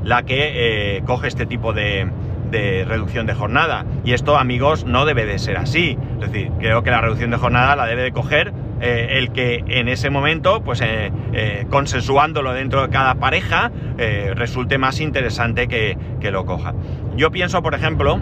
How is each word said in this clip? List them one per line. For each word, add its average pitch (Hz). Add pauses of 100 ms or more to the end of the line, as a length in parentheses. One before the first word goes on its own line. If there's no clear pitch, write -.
la 120
que, 120
eh, 92
coge 127
este 120
tipo 113
de, 101 (400)
de 98
reducción 113
de 101
jornada. 110 (180)
Y 120
esto, 143
amigos, 131
no 127
debe 123
de 101
ser 98
así. 139 (240)
Es 101
decir, -
creo 113
que 127
la 117
reducción 113
de 113
jornada 123
la 131
debe 120
de 127
coger, 147 (280)
eh, 120
el 123
que 123
en 123
ese 127
momento, 156
pues, 123
eh, 110 (220)
eh, 107
consensuándolo 139
dentro 135
de 127
cada 131
pareja, 165 (260)
eh, 101
resulte 123
más 131
interesante 120
que, 110 (240)
que 104
lo 95
coja. 87 (440)
Yo 151
pienso, 180
por -
ejemplo 156